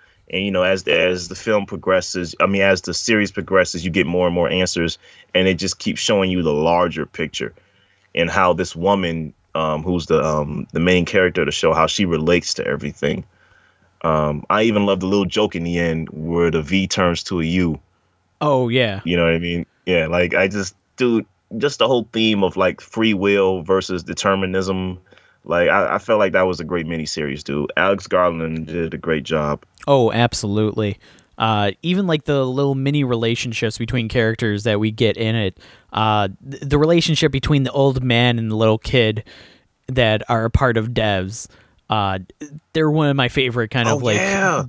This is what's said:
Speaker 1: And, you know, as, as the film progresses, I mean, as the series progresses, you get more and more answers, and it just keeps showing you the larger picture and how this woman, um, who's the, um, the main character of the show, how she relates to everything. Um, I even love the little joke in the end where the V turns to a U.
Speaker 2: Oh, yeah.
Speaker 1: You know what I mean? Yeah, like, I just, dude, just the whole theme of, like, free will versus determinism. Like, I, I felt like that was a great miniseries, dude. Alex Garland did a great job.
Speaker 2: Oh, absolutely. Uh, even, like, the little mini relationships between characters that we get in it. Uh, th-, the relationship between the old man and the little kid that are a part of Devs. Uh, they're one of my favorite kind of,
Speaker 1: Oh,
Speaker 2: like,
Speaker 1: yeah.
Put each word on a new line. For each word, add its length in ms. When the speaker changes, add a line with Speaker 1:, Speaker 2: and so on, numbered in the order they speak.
Speaker 1:
And, 140
you 60
know, 120
as, 260
as 400
the 60
film 320
progresses, 760
I 60
mean, 160
as 200
the 120
series 360
progresses, 540
you 60
get 160
more 200
and 80
more 140
answers, 500
and 120
it 80
just 240
keeps 220
showing 300
you 120
the 100
larger 520
picture 480
and 160
how 240
this 200
woman, 600
um, 280
who's 240
the, 180
um, 480
the 80
main 240
character 380
of 40
the 60
show, 220
how 120
she 200
relates 480
to 120
everything. 580
Um, 480
I 140
even 200
love 160
the 60
little 180
joke 320
in 80
the 140
end 320
where 400
the 120
V 240
turns 380
to 160
a 40
U. 360
Speaker 2:
Oh, 280
yeah. 360
Speaker 1:
You 120
know 80
what 100
I 40
mean? 260
Yeah, 220
like, 260
I 140
just, 260
dude, 280
just 220
the 100
whole 240
theme 320
of, 140
like, 240
free 320
will 480
versus 400
determinism. 960
Like, 260
I, 240
I 40
felt 200
like 140
that 100
was 180
a 40
great 220
miniseries, 560
dude. 360
Alex 280
Garland 600
did 260
a 60
great 240
job. 420
Speaker 2:
Oh, 260
absolutely. 840
Uh, 320
even, 260
like, 180
the 200
little 300
mini 300
relationships 760
between 300
characters 560
that 160
we 100
get 260
in 180
it. 240
Uh, 340
th-, 120
the 140
relationship 560
between 300
the 100
old 300
man 360
and 120
the 60
little 220
kid 460
that 420
are 160
a 60
part 260
of 120
Devs. 580
Uh, 300
they're 180
one 200
of 60
my 120
favorite 420
kind 180
of, 140
Speaker 1:
Oh, 20
Speaker 2:
like, 120
Speaker 1:
yeah. 520